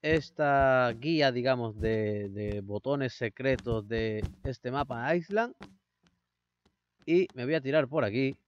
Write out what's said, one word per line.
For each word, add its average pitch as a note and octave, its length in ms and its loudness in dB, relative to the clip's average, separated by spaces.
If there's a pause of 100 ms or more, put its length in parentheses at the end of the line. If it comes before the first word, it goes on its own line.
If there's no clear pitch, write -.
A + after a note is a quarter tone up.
esta C#3 960 4
guía, C#3+ 340 2
digamos, A#2+ 460 0
de, G#2+ 520 0
de G#2 320 -4
botones B2+ 500 -4
secretos A#2+ 760 -2
de A2 340 -2 (220)
este B2+ 260 -6
mapa C3+ 440 -2
Island. G3+ 400 -2 (1500)
Y F3 280 4
me B2 100 -6
voy C#3+ 100 0
a D#3 60 0
tirar C3+ 280 0
por C#3+ 160 0
aquí C3 320 0 (120)